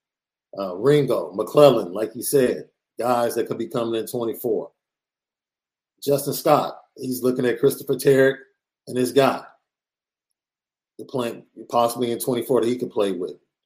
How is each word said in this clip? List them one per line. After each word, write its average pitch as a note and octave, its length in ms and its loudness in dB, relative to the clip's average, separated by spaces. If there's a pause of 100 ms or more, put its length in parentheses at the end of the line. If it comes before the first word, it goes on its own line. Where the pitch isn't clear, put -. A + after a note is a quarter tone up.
(580)
Uh, F#2+ 180 -6
Ringo, A#2+ 580 2
McClellan, G#2+ 600 4
like A2 220 -6
you A#2+ 80 -12
said, B2 440 0 (320)
guys A#2+ 360 0
that - 120 -2
could A#2+ 100 -6
be A2+ 100 -8
coming A#2 320 -4
in G#2 80 -8
twenty-four. A2 640 -4 (1300)
Justin C#3 300 -2
Scott, C3+ 440 2 (200)
he's B2+ 260 -6
looking B2+ 220 0
at A#2 140 0
Christopher C3+ 360 0
Tarrick C3+ 420 4 (500)
and B2 100 -6
his B2 160 0
guy. C3 300 2 (1600)
The C3 60 -14
plan A#2 380 -6 (260)
possibly A#2+ 420 2
in A#2 80 -4
twenty-four A#2+ 420 0
that A2 60 0
he B2 100 -2
could - 140 -6
play G2+ 220 0
with. F2+ 240 -8 (280)